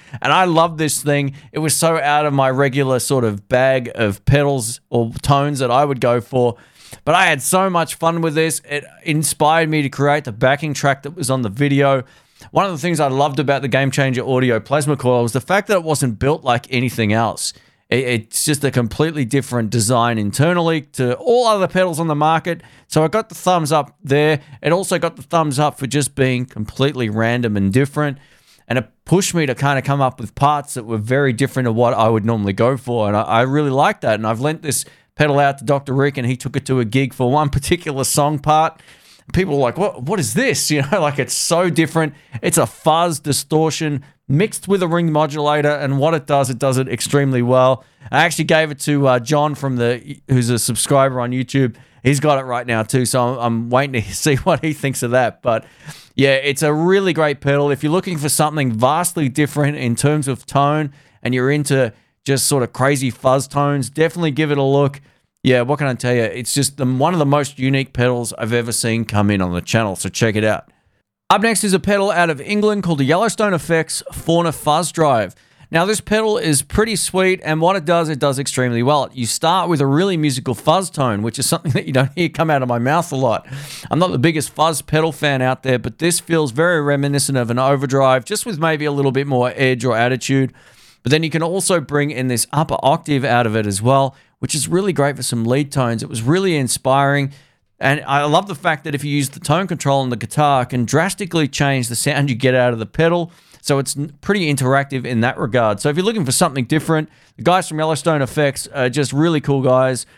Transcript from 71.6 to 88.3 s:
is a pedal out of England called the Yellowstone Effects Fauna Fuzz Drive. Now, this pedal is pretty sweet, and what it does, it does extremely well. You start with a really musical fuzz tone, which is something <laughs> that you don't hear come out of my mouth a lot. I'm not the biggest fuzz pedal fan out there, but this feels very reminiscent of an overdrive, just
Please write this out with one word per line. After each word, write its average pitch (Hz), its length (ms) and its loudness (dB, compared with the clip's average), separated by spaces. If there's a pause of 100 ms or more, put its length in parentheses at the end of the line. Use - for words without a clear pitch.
is 190 100 2
a 185 60 2
pedal 202 320 0
out 170 180 2
of 139 100 -4
England 208 440 -2
called 170 140 -2
the 135 60 0
Yellowstone 196 480 0
Effects 160 480 -2 (120)
Fauna 170 400 0
Fuzz 151 400 -2
Drive. 127 420 0 (380)
Now, 170 120 2
this 208 160 -2
pedal 214 380 -2
is 147 240 0
pretty 220 320 -2
sweet, 185 500 0
and 156 160 -2
what 180 140 2
it 175 100 -4
does, 170 240 2
it 147 120 -4
does 139 180 0
extremely 123 460 -2
well. 143 280 2
You 123 140 -6
start 170 420 0
with 156 120 0
a 143 60 2
really 175 300 2
musical 131 380 -2
fuzz 170 340 0
tone, 113 340 -2
which 117 180 -4
is - 80 -2
something 160 240 -2
<laughs> - 20 0
that 196 120 -2
you 123 60 -6
don't 135 220 2
hear 170 140 0
come 165 200 -2
out 139 140 2
of 127 60 -4
my 120 100 0
mouth 151 340 0
a 135 40 -4
lot. 120 280 0 (460)
I'm 147 80 2
not 180 140 2
the 123 80 -2
biggest 151 300 0
fuzz 156 320 0
pedal 160 280 0
fan 143 320 -2
out 131 220 0
there, 127 160 2
but 117 180 -10
this 170 220 0
feels 156 320 0
very 165 280 2
reminiscent 143 560 0
of 120 140 -2
an 123 80 -2
overdrive, 131 640 2
just - 220 -6